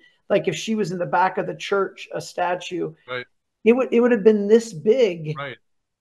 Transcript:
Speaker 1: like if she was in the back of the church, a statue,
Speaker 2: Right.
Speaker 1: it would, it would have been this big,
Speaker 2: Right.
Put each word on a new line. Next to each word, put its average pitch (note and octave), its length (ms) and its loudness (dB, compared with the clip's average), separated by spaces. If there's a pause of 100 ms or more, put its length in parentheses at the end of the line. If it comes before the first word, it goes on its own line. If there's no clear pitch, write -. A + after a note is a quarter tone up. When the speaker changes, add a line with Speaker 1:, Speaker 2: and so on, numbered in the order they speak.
(300)
Speaker 1:
like G3 180 2
if E3 80 -2
she A3 200 -4
was F#3+ 160 -2
in F#3+ 80 -6
the E3+ 60 -4
back F#3 340 0
of F3 80 -4
the E3+ 80 -8
church, - 580 -4
a E3+ 80 -8
statue, F3 720 -6 (140)
Speaker 2:
Right. B2 200 -8 (360)
Speaker 1:
it A3 100 8
would, B3+ 200 0
it A#3 60 4
would A#3+ 120 4
have G#3+ 120 2
been G#3 240 4
this A3+ 260 4
big, F3 640 0
Speaker 2:
Right. C#3 200 -10 (440)